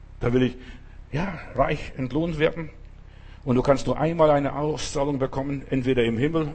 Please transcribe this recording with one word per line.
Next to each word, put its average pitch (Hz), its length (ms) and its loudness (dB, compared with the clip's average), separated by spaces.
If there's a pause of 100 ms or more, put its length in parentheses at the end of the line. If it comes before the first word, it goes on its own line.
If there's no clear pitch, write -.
(200)
da 120 140 2
will 127 100 6
ich, 123 120 2 (560)
ja, 165 280 -4 (160)
reich 143 420 0
entlohnt 147 420 -2
werden. 156 300 0 (760)
Und 123 120 2
du 127 60 4
kannst 131 260 4
nur 131 120 0
einmal 160 300 4
eine 143 260 2
Auszahlung 147 640 -2
bekommen, 135 500 -2
entweder 127 360 2
im 117 120 2
Himmel 151 380 0